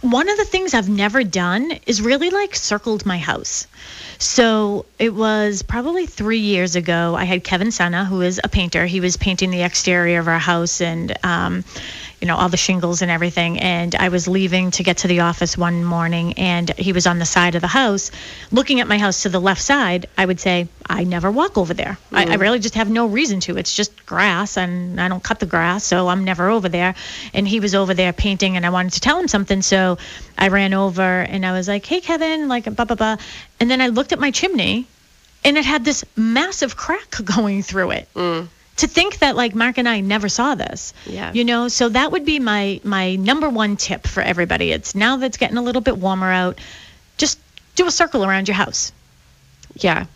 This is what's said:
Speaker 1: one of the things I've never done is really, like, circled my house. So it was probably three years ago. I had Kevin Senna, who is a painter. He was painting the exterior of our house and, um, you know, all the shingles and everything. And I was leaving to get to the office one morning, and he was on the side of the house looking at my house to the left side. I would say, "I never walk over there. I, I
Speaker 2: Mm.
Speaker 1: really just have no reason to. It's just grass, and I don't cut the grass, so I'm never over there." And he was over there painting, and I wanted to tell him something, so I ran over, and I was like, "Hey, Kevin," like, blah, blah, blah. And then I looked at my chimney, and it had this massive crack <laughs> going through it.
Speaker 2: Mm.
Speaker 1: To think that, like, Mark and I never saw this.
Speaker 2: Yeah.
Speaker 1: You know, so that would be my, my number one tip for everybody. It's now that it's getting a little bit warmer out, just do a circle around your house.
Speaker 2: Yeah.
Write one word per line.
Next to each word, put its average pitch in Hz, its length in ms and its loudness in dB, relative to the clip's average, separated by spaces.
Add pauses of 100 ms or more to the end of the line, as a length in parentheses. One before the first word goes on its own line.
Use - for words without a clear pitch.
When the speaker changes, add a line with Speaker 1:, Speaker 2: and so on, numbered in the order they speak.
Speaker 1:
one 262 260 4
of 415 80 2
the 415 80 2
things 370 300 -2
I've 208 160 2
never 208 340 2
done 190 480 0 (140)
is 208 160 0
really, 269 280 2
like, 403 240 -2
circled 208 520 -2
my 180 120 -2
house. - 480 -6 (520)
So 214 680 2 (140)
it 220 160 0
was 214 480 0
probably 320 440 -2
three 220 320 -2
years 185 380 0
ago. 170 400 0
I - 80 -2
had 180 200 -2
Kevin 190 260 0
Senna, 175 340 0
who 190 160 0
is 180 240 0
a - 40 0
painter. 180 380 0
He 180 140 0
was 180 160 0
painting 185 340 -2
the 180 120 0
exterior 175 580 2
of 165 80 0
our 165 100 2
house 170 420 0
and, 170 440 -2
um, 175 400 0 (560)
you 175 60 -4
know, 170 100 2
all 180 120 2
the 175 80 0
shingles 175 460 0
and 180 80 0
everything. 170 480 0
And 175 360 0
I - 140 2
was 175 180 0
leaving 185 460 2
to - 100 -2
get 175 160 2
to 185 100 0
the 175 120 4
office 170 380 2
one 175 260 0
morning, 170 540 0
and 175 400 0
he 185 160 0
was 175 120 2
on 175 120 2
the 170 80 0
side 175 280 2
of 170 60 2
the 175 80 -2
house 214 420 0 (420)
looking 262 280 2
at 226 80 -2
my 208 80 2
house 202 280 0
to 208 40 0
the 185 120 0
left 185 200 2
side. 180 460 0 (100)
I 190 80 2
would 185 160 0
say, 175 260 0 (220)
"I 175 160 -2
never 180 260 0
walk 294 280 0
over 175 160 0
there. - 240 -6 (140)
I, 196 100 2
I 170 40 2 (100)
Speaker 2:
Mm. 196 40 2
Speaker 1:
really 220 180 2
just 214 160 -4
have 214 140 0
no 226 180 2
reason 220 340 0
to. 180 180 -4
It's 180 180 -4
just - 300 -6
grass, 190 500 0
and 180 420 -4
I 180 100 0
don't 185 140 -4
cut - 180 -2
the 196 60 -2
grass, 170 380 0
so 180 240 2
I'm 190 160 2
never 185 240 0
over 202 220 2
there." 175 240 0 (400)
And 202 120 0
he 214 140 0
was 196 140 0
over 190 180 2
there 180 220 2
painting, 196 420 0
and 175 80 -2
I 175 60 2
wanted 180 240 0
to - 60 -4
tell 294 200 2
him 349 80 0
something, 196 320 0
so 185 380 2 (400)
I 190 100 4
ran 196 240 2
over, 185 480 2
and 190 240 -2
I 185 80 0
was 185 160 -2
like, 202 160 -2
"Hey, 359 160 -2
Kevin," 320 480 -2
like, 247 160 -2 (100)
blah, 233 120 0
blah, 226 100 -2
blah. 220 200 0 (440)
And 240 100 2
then 262 120 2
I 254 60 4
looked 240 240 0
at - 60 -2
my 269 120 2
chimney, 247 560 0 (580)
and 285 140 6
it 277 80 0
had 277 180 0
this 285 180 0 (140)
massive 262 640 0
crack - 320 -4 (100)
<laughs> 214 40 -6
going 202 380 0
through 185 280 -2
it. - 240 -6
Speaker 2:
Mm. 175 340 -2 (320)
Speaker 1:
To 320 60 4
think 381 340 2
that, 277 160 4
like, 233 180 0
Mark 233 240 2
and 240 100 2
I 220 120 2
never 202 280 0
saw 269 260 2
this. - 380 -8 (140)
Speaker 2:
Yeah. 185 260 -8
Speaker 1:
You 233 140 2
know, 240 220 2
so 240 200 2
that 262 240 2
would 311 140 -2
be 302 120 0
my, 208 460 0
my 190 320 0
number 269 320 2
one 220 300 0
tip - 280 -4
for - 160 -2
everybody. 170 480 0
It's - 240 -6
now 226 220 2
that 254 80 -2
it's 254 140 -4
getting 233 180 0
a 240 60 0
little 247 180 0
bit 240 160 0
warmer 185 340 0
out, 185 280 0 (580)
just - 220 0 (360)
do 359 120 4
a 339 40 0
circle 320 320 2
around 190 260 2
your 202 60 0
house. - 380 -2 (840)
Speaker 2:
Yeah. 180 280 0 (120)